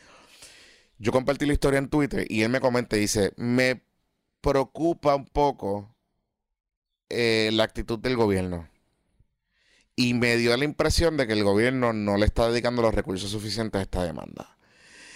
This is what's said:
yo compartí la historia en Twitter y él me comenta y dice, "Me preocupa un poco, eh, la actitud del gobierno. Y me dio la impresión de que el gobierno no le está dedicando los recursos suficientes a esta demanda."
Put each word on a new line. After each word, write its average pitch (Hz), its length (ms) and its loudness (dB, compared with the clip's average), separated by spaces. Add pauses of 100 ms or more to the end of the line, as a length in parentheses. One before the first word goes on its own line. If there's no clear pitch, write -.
(1000)
yo 107 120 -2
compartí 131 360 0
la 143 80 2
historia 139 240 2
en 139 100 -2
Twitter 139 400 -2
y 107 140 0
él 113 80 2
me 127 100 0
comenta 123 380 0
y - 20 2
dice, 101 360 0
"Me 127 440 0 (640)
preocupa 143 720 0
un 139 100 -4
poco, 104 680 -2 (1120)
eh, 110 440 0
la 110 120 2
actitud 113 340 -4
del 127 180 -2
gobierno. 92 520 0 (1300)
Y 123 180 2
me 120 220 2
dio 117 200 2
la 135 80 -2
impresión 156 520 0
de 135 100 0
que 110 80 -2
el 107 100 2
gobierno 117 480 2
no 104 240 0
le 104 100 4
está 117 240 2
dedicando 120 320 0
los 110 120 2
recursos 98 360 -4
suficientes 107 480 -6
a 95 40 0
esta 92 220 -4
demanda." 50 520 -12 (600)